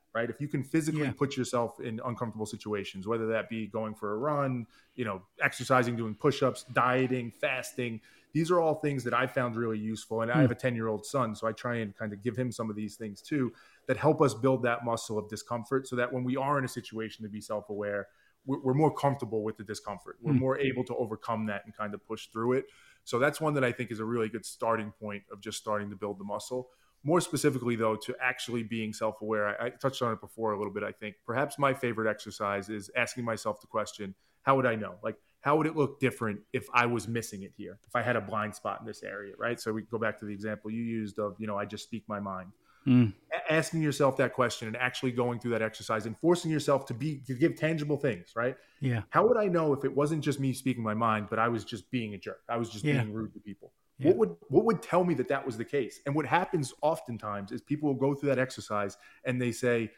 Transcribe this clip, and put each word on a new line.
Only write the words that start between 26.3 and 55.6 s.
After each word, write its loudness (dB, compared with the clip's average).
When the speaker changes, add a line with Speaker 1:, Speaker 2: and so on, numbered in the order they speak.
Speaker 1:
More 4
specifically, 0
though, 2
to -8
actually -2
being -4
self-aware, -2
I, -2
I -4
touched -4
on 2
it -6
before -4
a -2
little -4
bit, -4
I -4
think. -12
Perhaps -2
my 4
favorite 0
exercise -4
is -8
asking -2
myself -4
the -20
question, -6
"How 6
would 4
I 2
know? -6
Like, -4
how 4
would 4
it -6
look 2
different 0
if -4
I 6
was 0
missing -4
it -12
here, -12
if -6
I 2
had 2
a 0
blind -2
spot -6
in -14
this -12
area," -10
right? -2
So -2
we -2
go -6
back 0
to -12
the -6
example -6
you -4
used -4
of, -2
you -6
know, -4
"I -2
just -8
speak -10
my -4
mind." -8
Speaker 2:
Mm. 8
Speaker 1:
A-, -2
asking 2
yourself 4
that 4
question 0
and -4
actually 0
going 0
through -2
that 2
exercise -2
and -6
forcing 4
yourself 2
to -4
be, -2
to -4
give 4
tangible 0
things, -2
right? 0
Speaker 2:
Yeah. 2
Speaker 1:
How 6
would 6
I 2
know 4
if 0
it 0
wasn't 2
just 0
me 2
speaking -2
my 0
mind, 2
but 0
I 6
was 0
just -10
being -4
a -8
jerk? -12
I -2
was -2
just -8
Speaker 2:
Yeah. 2
Speaker 1:
being -4
rude -6
to -16
people. -16
Speaker 2:
Yeah. 6
Speaker 1:
What 8
would, 2
what 8
would 4
tell 2
me 4
that 0
that 0
was -4
the -4